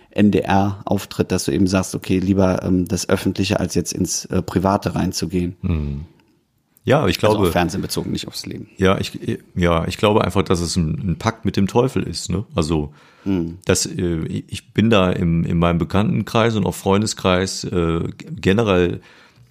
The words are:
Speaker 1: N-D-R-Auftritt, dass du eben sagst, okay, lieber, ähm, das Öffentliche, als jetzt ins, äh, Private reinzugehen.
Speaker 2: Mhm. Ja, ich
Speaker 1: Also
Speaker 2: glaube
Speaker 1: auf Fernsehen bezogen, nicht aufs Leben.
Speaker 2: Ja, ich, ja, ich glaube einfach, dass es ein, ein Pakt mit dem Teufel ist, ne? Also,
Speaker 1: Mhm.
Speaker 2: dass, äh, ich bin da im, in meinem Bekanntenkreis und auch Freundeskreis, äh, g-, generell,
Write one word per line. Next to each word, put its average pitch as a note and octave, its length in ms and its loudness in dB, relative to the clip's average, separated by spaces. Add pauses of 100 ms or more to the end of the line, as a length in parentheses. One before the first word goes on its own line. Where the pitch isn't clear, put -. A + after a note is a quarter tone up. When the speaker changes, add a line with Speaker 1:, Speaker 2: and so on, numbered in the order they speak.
(100)
Speaker 1:
N-D-R-Auftritt, G2 1200 0
dass F#2 140 0
du - 80 -2
eben F2+ 140 4
sagst, F#2 280 0
okay, - 240 -2
lieber, F#2 440 2
ähm, F#2 240 0
das F2+ 220 -4
Öffentliche, G2 520 0
als E2+ 140 -2
jetzt F2 180 -2
ins, - 340 -4
äh, F#2 160 -2
Private F#2+ 520 0
reinzugehen. F2+ 680 -2
Speaker 2:
Mhm. D2+ 420 -4 (800)
Ja, B2+ 240 2
ich F2 140 0
Speaker 1:
Also G#2+ 120 4
Speaker 2:
glaube G#2 140 2
Speaker 1:
auf D#2+ 40 0
Fernsehen F2 300 0
bezogen, - 300 -6
nicht - 160 -6
aufs - 180 -12
Leben. - 300 -12
Speaker 2:
Ja, F#2+ 220 2
ich, - 200 -6 (380)
ja, E2+ 320 2
ich F2+ 100 -8
glaube G#2+ 260 4
einfach, F#2 180 0
dass E2+ 180 0
es E2+ 160 -4
ein, E2+ 340 -2
ein D#2+ 80 0
Pakt - 260 -4
mit G2 120 -2
dem G2 100 2
Teufel B2 380 0
ist, - 260 -8
ne? F2+ 140 -2 (100)
Also, D2+ 380 0 (320)
Speaker 1:
Mhm. F2 400 -2
Speaker 2:
dass, - 220 0
äh, E2+ 380 -4 (220)
ich - 260 -14
bin G#2+ 160 2
da F#2+ 220 4
im, E2+ 340 0
in F2+ 140 0
meinem E2+ 200 2
Bekanntenkreis A2 760 0
und G2+ 100 0
auch F2 120 -2
Freundeskreis, F#2+ 880 0
äh, E2+ 400 0 (120)
g-, - 100 -18 (140)
generell, G2 600 2 (500)